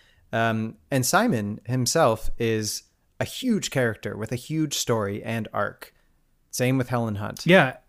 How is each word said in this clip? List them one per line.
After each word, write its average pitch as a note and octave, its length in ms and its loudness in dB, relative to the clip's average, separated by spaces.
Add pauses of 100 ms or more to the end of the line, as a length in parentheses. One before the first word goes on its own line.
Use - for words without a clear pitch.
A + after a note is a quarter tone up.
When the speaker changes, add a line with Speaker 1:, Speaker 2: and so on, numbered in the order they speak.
(320)
Speaker 1:
Um, A2+ 440 0 (140)
and C3 140 2
Simon C3 600 0
himself B2+ 720 2
is A2 460 -2 (340)
a A2+ 60 -2
huge A3 460 -2
character A2 460 -2
with G#2 160 -6
a B2 40 -4
huge D3+ 380 -4
story G#2+ 500 -2
and A2+ 280 -4
arc. - 420 -4 (560)
Same B2+ 280 0
with A#2+ 100 -2
Helen A#2 280 -2
Hunt. G#2+ 300 -6
Speaker 2:
Yeah. D#3+ 320 6 (100)